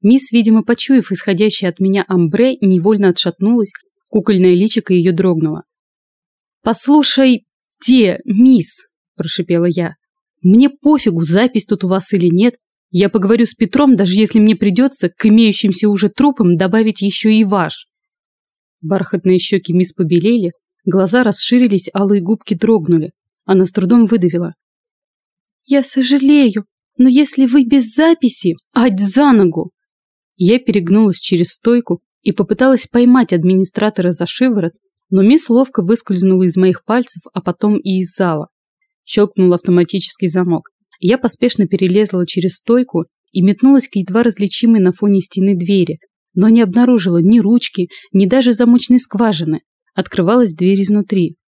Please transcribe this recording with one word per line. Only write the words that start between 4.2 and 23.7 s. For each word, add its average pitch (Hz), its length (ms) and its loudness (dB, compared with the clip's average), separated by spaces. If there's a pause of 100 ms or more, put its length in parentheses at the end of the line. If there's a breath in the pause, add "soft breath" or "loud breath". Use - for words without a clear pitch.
личико 196 400 -2
ее 180 220 0
дрогнуло. 165 480 -2 (1000)
"Послушай, 262 840 0 (340)
те, 233 460 2
мисс", 226 600 2 (300)
прошипела 170 480 -4
я, 175 300 -4 (480)
"мне 220 260 4
пофигу, 269 540 0
запись 202 420 -2
тут - 200 -6
у 185 40 -4
вас 190 240 -4
или 180 160 0
нет. 196 280 0 (340)
Я 185 180 0
поговорю 220 380 0
с - 80 -8
Петром, 269 420 2
даже 180 160 0
если 208 280 2
мне 214 140 4
придется 202 540 -2
к - 160 -12
имеющимся 214 640 2
уже 202 220 0
трупам 214 480 0
добавить 214 420 -2
еще 202 300 -2
и 214 140 4
ваш". 185 440 -4 (920)
Бархатные 180 560 -2
щеки - 340 -4
мисс 180 220 -2
побелели, 175 580 -2 (320)
глаза 196 400 0
расширились, 226 680 0
алые 202 260 0
губки 208 320 -4
дрогнули. 175 600 0 (340)
Она 190 180 2
с 180 80 -8